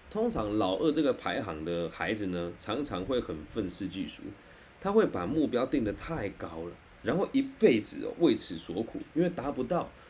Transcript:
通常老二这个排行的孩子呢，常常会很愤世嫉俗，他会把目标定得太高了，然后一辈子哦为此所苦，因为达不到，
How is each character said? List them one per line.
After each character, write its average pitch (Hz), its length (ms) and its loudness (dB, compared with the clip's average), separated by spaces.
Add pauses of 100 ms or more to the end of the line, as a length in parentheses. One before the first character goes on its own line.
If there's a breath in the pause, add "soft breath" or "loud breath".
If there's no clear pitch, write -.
通 220 220 0
常 107 260 -2
老 95 220 2
二 160 120 4
这 151 120 2
个 135 100 4
排 110 300 -2
行 80 200 -6
的 85 280 -2
孩 87 240 -2
子 104 120 -2
呢， 87 320 -2
常 120 240 -4
常 95 220 -4
会 123 160 0
很 82 160 -6 (140)
愤 101 180 -2
世 92 180 -6
嫉 85 220 -4
俗， - 140 -12 (580 loud breath)
他 196 120 -2
会 214 120 8
把 90 220 -2
目 147 200 2
标 120 200 2
定 135 180 0
得 101 80 0
太 131 380 -4
高 - 160 -10 (180)
了， 85 80 -8 (300)
然 131 160 0
后 208 140 0
一 269 100 4 (160)
辈 139 220 8
子 - 260 -8
哦 - 140 -4
为 147 140 8
此 92 220 -4
所 85 260 -4
苦， - 180 -6 (140)
因 156 80 4
为 180 60 4
达 143 220 -4
不 127 140 -2
到， 156 260 0 (200 loud breath)